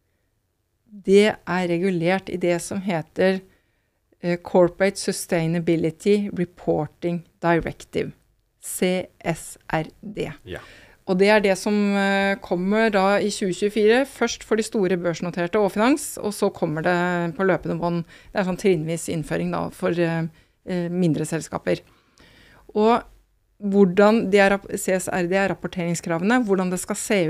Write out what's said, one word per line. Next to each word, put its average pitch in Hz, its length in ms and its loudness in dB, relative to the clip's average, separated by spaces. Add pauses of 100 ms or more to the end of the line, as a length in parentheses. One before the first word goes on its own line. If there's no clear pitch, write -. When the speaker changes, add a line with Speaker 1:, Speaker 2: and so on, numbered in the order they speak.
(1080)
Speaker 1:
det 202 300 6
er 180 340 -4
regulert 180 640 0
i 180 80 -4
det 175 220 2
som 190 180 -6
heter, 185 600 0 (840)
eh, 175 140 -2
Corporate 185 600 2
Sustainability 170 1300 0
Reporting 170 920 -4 (180)
Directive, 156 720 -2 (480)
C 185 460 -4 (140)
S - 360 -8 (160)
R 160 120 -2 (180)
D. 208 260 -10 (160)
Speaker 2:
Ja. 87 140 -12 (480)
Speaker 1:
Og 185 120 0
det 196 120 6
er 214 100 6
det 196 160 2
som, 208 180 -2 (200)
eh, 196 420 0
kommer 202 540 0
da 196 280 2
i 202 120 0
tjue 190 240 -4
tjuefire, 214 500 2
først - 380 -4
for - 140 -2
de 220 60 0
store 190 340 0
børsnoterte 175 600 -4
og 208 160 2
finans, 240 460 0
og 208 140 -6
så 202 200 -2
kommer 160 300 -4
det 175 540 0
på 190 100 0
løpende 170 320 -2
bånd. 170 260 -2 (280)
Det - 80 -2
er 185 40 0
sånn 180 140 -4
trinnvis 165 500 0
innføring 170 440 -4
da 170 180 -4
for, 185 200 -4
eh, 165 360 0 (400)
eh, 180 220 -4
mindre 170 360 0
selskaper. - 560 -4 (920)
Og 220 300 2 (580)
hvordan 202 680 4
det 202 100 6
er 196 100 6
rap-, 196 260 -4
C 196 160 -2
S 185 200 -2
R 180 160 0
D 185 80 0
er 196 180 2
rapporteringskravene, 175 880 -2
hvordan 190 260 0
det 180 100 -4
skal - 160 -6
se 196 340 0